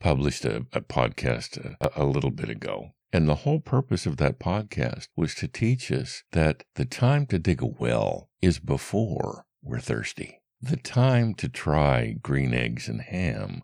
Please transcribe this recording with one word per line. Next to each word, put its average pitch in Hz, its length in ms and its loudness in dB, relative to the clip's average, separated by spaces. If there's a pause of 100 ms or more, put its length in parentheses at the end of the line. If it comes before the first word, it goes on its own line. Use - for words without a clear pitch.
published 71 460 2
a, 58 260 -2
a - 80 -2
podcast - 1000 -2
a, 62 80 2 (120)
a - 40 4
little 69 240 2
bit - 180 -6
ago. 52 440 -8 (200)
And 80 160 4
the 76 160 0
whole 151 160 2
purpose - 460 0
of 76 100 -2
that 69 220 2
podcast - 760 -4
was 78 200 0
to - 140 -4
teach 123 440 0
us - 400 -4
that 78 320 4 (120)
the 69 100 0
time 139 400 2
to 104 120 0
dig 82 220 2
a 62 60 0
well 53 640 0 (100)
is 90 180 4
before - 840 -2 (180)
we're - 180 -6
thirsty. - 560 -6 (240)
The 135 160 -2
time 123 580 2
to - 140 -4
try 69 720 2
green 69 320 0
eggs 60 360 -2
and 113 120 -6
ham 90 640 -4